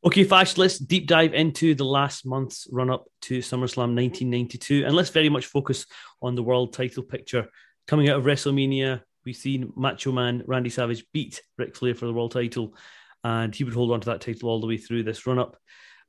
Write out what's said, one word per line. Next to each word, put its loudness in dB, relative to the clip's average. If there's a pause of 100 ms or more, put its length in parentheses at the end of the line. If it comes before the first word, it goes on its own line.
Okay, 6
Fash, 6
let's 4
deep 0
dive 4
into 2
the -2
last 0
month's -6
run-up -2 (160)
to -4
SummerSlam -2
nineteen -2
ninety-two, -2
and 0
let's 2
very 4
much 0
focus -2 (380)
on -4
the -4
world 0
title -6
picture. -6 (380)
Coming 4
out 4
of 0
WrestleMania, 0 (240)
we've -10
seen -4
Macho -4
Man 0
Randy -2
Savage -4
beat -6 (160)
Ric -6
Flair -2
for -6
the -4
world -2
title, -4 (500)
and -2
he -4
would -4
hold 2
on 0
to -6
that -4
title -6
all 0
the -4
way -2
through -4
this -6
run-up. 0 (540)